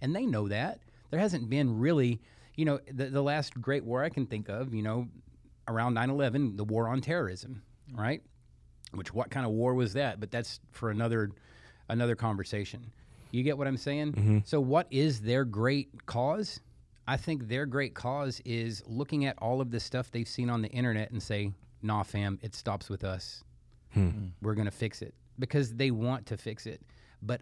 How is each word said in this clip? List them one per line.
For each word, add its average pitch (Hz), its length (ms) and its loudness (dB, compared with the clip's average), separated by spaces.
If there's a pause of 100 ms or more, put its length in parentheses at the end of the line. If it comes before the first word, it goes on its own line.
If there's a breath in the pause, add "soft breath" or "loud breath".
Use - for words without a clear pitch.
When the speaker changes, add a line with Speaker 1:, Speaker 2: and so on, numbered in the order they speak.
Speaker 1:
And 139 140 2
they 240 100 0
know 107 240 2
that. 120 300 -2 (300 soft breath)
There 160 100 0
hasn't 175 300 2
been 127 300 2
really, 127 400 4 (360 soft breath)
you 156 100 2
know, 143 140 2 (120)
the, 135 140 -4
the 135 160 0
last 143 400 0
great 135 240 0
war 123 180 0
I 165 60 0
can 135 160 0
think 107 240 -6
of, 117 240 -4
you 107 80 0
know, 113 260 0 (600)
around 117 260 2
nine 117 160 4
eleven, 135 480 2
the 104 60 -2
war 110 240 2
on 127 140 0
terrorism, 131 600 -4 (320)
right? 120 280 0 (720)
Which, - 200 -8
what 117 160 0
kind 135 160 -2
of 110 60 0
war 120 220 2
was 123 200 2
that? 120 260 -2
But 107 120 -8
that's - 280 -6 (120)
for - 180 -2
another, 110 400 2 (600 soft breath)
another 120 260 2
conversation. 107 760 -4 (400 soft breath)
You 123 120 0
get 143 140 2
what 139 100 0
I'm 135 100 0
saying? 147 360 -2
Speaker 2:
Mm-hmm. 107 320 6
Speaker 1:
So 151 140 2
what 143 320 4
is 135 300 2
their 120 240 2
great 120 600 0
cause? 151 540 -2 (480)
I 135 100 0
think 135 300 -2
their 131 180 0
great 135 300 -2
cause 135 500 -4
is 113 420 -2
looking 139 380 0
at 135 140 0
all 120 220 0
of 123 100 -2
the 117 80 -2
stuff - 320 -4
they've 117 160 -2
seen 123 220 -2
on 117 120 2
the 107 80 -2
internet 113 420 0
and 113 100 -4
say, 101 300 -2 (300)
"Nah, 104 220 2
fam, 101 380 0
it 104 140 -10
stops - 340 -4
with 98 140 -4
us. 95 400 -6 (500)
Speaker 2:
Hmm. 98 140 6
Speaker 3:
Mm. 92 240 -2 (100)
Speaker 1:
We're 107 140 0
gonna 104 160 0
fix - 300 -4
it." - 120 -10 (260)
Because 127 340 0
they 131 180 2
want 120 360 0
to 104 100 -4
fix 110 300 -8
it. - 140 -10 (400 soft breath)
But 117 200 -4